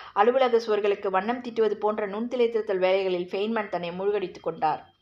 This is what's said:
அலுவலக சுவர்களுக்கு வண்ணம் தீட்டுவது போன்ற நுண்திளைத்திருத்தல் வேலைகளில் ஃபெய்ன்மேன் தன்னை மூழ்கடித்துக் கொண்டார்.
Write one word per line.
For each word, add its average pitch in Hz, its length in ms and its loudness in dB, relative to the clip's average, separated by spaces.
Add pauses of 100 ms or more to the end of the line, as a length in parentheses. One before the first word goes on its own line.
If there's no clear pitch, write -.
(140)
அலுவலக 240 460 4
சுவர்களுக்கு 202 500 0
வண்ணம் 208 320 -2
தீட்டுவது 220 360 0
போன்ற 214 300 -2
நுண்திளைத்திருத்தல் 220 760 0
வேலைகளில் 185 460 2
ஃபெய்ன்மேன் 214 380 -2
தன்னை 175 220 -4
மூழ்கடித்துக் 190 580 -4
கொண்டார். 156 340 -2 (180)